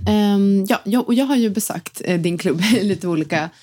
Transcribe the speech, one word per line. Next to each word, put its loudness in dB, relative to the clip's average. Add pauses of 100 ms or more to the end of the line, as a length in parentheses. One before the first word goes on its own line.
ehm, 2
ja, 0
jag, 0
och 2
jag 2
har 0
ju 2
besökt, -6
eh, 0
din -2
klubb 0
<laughs> 2
i -2
lite -2
olika, -2 (120)